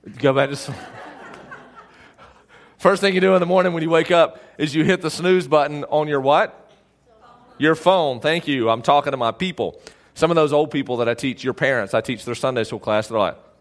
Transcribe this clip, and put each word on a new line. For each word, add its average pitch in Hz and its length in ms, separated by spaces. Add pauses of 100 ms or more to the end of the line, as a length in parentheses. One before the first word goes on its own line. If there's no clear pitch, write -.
(160)
Go 135 160
back 139 160
to 139 80
sleep. - 220 (1080)
<laughs> - 880
First 190 240
thing 196 120
you 185 60
do 190 140
in 180 60
the 175 60
morning 180 280
when 165 80
you 160 80
wake 165 200
up 165 320 (140)
is 147 180
you 156 80
hit 180 200
the 160 80
snooze 180 360
button 147 380
on 151 240
your 143 140
what? 151 500 (840)
Your 156 160
phone. 156 460
Thank 160 280
you. 123 220
I'm 113 100
talking 143 300
to 135 80
my 113 140
people. 120 460 (360)
Some 160 160
of 170 60
those 151 180
old 151 160
people 127 280
that 117 120
I - 20
teach, 123 320
your 127 80
parents, 123 400
I 113 80
teach 117 240
their 120 100
Sunday 123 300
school 110 140
class, 107 300
they're 113 100
like 92 180 (240)